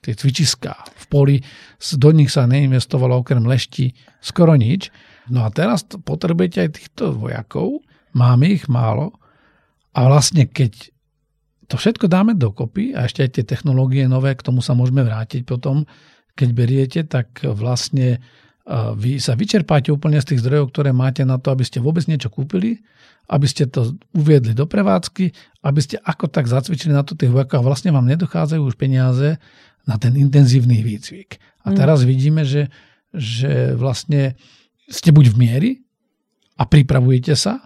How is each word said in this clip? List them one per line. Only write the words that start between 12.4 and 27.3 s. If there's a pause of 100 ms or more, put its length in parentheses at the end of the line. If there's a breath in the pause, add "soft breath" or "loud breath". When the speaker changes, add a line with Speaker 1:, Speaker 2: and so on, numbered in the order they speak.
Speaker 1:
a
ešte
aj (100)
tie
technológie
nové,
k
tomu
sa
môžeme
vrátiť
potom, (540 soft breath)
keď
beriete,
tak
vlastne,
e, (160)
vy
sa
vyčerpáte
úplne
z
tých
zdrojov,
ktoré
máte
na
to,
aby
ste
vôbec
niečo
kúpili, (480 soft breath)
aby
ste
to (160)
uviedli
do
prevádzky, (320 soft breath)
aby
ste
ako
tak
zacvičili
na
to
tých